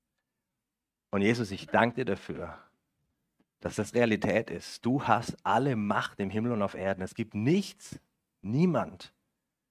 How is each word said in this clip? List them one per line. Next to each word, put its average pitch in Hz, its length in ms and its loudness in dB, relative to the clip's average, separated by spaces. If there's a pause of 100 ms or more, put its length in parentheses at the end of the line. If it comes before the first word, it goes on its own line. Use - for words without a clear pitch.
(1120)
Und 98 100 0
Jesus, 110 300 2
ich - 160 -10
danke 113 300 2
dir 131 80 -2
dafür, 85 520 -6 (1000)
dass - 160 -6
das 104 180 -4
Realität 110 560 2
ist. - 360 -10
Du 123 180 0
hast 120 400 2
alle 117 320 2
Macht 104 440 -2
im 98 100 -2
Himmel 110 220 -2
und 107 120 0
auf 98 100 -2
Erden. 92 300 -2
Es - 120 -10
gibt 110 200 -8
nichts, 143 640 -2 (420)
niemand, 117 720 0 (580)